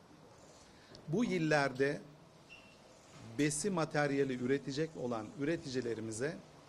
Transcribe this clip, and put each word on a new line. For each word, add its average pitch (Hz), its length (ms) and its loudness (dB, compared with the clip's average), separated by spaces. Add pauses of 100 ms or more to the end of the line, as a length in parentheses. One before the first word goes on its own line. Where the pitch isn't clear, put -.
(1080)
Bu 196 160 0
illerde 151 760 2 (1400)
besi 151 320 2
materyali 147 640 2
üretecek 139 560 0 (120)
olan 117 240 -2 (140)
üreticilerimize 127 960 -2 (320)